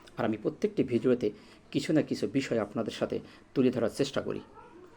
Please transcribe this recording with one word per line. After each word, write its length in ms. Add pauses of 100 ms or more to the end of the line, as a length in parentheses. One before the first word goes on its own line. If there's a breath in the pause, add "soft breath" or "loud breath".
(160)
আর 80
আমি 120
প্রত্যেকটি 480
ভিডিওতে 460 (400 loud breath)
কিছু 220
না 100
কিছু 240
বিষয় 320
আপনাদের 340
সাথে 280 (340 loud breath)
তুলে 160
ধরার 200
চেষ্টা 300
করি। 200 (560)